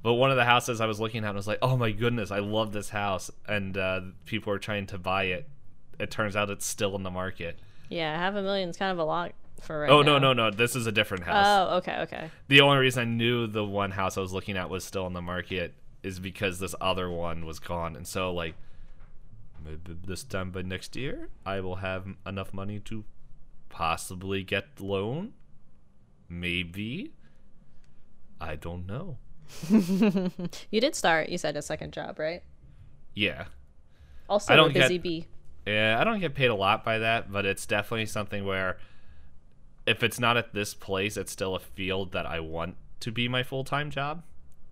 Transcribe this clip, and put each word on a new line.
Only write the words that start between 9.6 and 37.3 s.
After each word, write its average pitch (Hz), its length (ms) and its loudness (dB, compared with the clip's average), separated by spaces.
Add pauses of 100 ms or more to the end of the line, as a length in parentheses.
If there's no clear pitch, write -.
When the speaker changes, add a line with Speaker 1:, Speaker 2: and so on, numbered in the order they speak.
Speaker 2:
for 156 180 -4
right 143 100 2
Speaker 1:
Oh, 147 120 12
no, 143 160 8
Speaker 2:
now. 135 140 6
Speaker 1:
no, 113 180 4
no, - 0 -
this 117 260 2
is 113 100 0
a 110 60 0
different 101 320 2
house. 202 460 6
Speaker 2:
Oh, 175 80 4
okay, - 240 -2
okay. - 280 -6 (180)
Speaker 1:
The 139 120 12
only 139 180 8
reason 131 240 4
I - 80 2
knew 117 380 4
the 104 160 0
one 101 260 0
house 95 260 0
I 98 40 0
was 92 120 -2
looking 95 240 -4
at 87 140 -2
was 92 140 -4
still 92 240 -4
in 90 40 -4
the 90 100 -4
market 90 520 -4 (280)
is 90 180 -6
because 92 400 -2
this 87 200 -4
other 90 300 0
one 82 360 -2
was 78 120 -8
gone. 82 380 -4
And 90 100 -10
so, 92 260 0
like, 82 220 -2 (1080)
maybe 80 440 -8
this 95 180 -6
time 92 280 -4
by 92 100 -6
next 92 340 -6
year, 220 320 -4 (160)
I 196 160 -2
will 92 160 -4
have 95 300 -4
m-, 95 180 -10
enough 95 300 -6
money 101 260 -4
to 110 240 -6 (640)
possibly 92 760 -2
get 98 320 -2
the 101 100 -8
loan. 117 460 -2 (960)
Maybe. 90 840 -4 (1300)
I 80 160 -4
don't 90 300 -8
know. 139 320 -6 (500)
Speaker 2:
<laughs> 185 600 4 (400)
You 214 100 4
did 285 140 2
start, 165 340 4
you 175 100 -2
said, 147 180 -2
a 147 60 -4
second 156 300 -6
job, - 260 -8
right? 160 240 -4 (720)
Speaker 1:
Yeah. 101 320 0 (840)
Speaker 2:
Also 202 240 4
Speaker 1:
I - 20 12
Speaker 2:
a - 20 12
Speaker 1:
don't 151 160 10
Speaker 2:
busy 180 220 6
Speaker 1:
get 170 80 -2
Speaker 2:
bee. 165 240 -4 (400)
Speaker 1:
Yeah, 107 340 4
I 160 40 6
don't 220 160 2
get 151 140 -2
paid 131 160 4
a 110 40 4
lot 98 300 4
by 113 140 2
that, 113 320 2